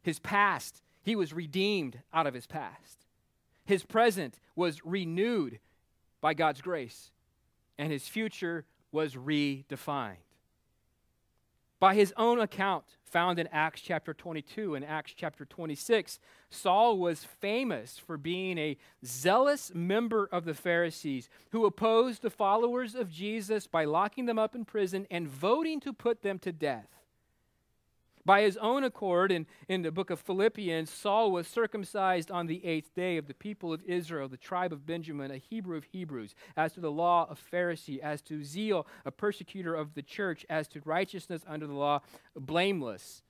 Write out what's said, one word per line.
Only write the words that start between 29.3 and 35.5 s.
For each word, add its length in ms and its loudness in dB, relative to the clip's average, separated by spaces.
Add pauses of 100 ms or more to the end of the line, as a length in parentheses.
in, 160 0 (220)
in 140 0
the 80 -2
book 180 -4
of 100 -4
Philippians, 680 0
Saul 420 2
was 160 -2
circumcised 800 -2
on 180 -4
the 180 -6
eighth 280 -4
day 220 -2
of 120 -4
the 60 -14
people 380 -8
of 140 -6
Israel, 420 -4
the 80 -12
tribe 380 -4
of 120 -12
Benjamin, 460 -6
a 60 -10
Hebrew 400 -8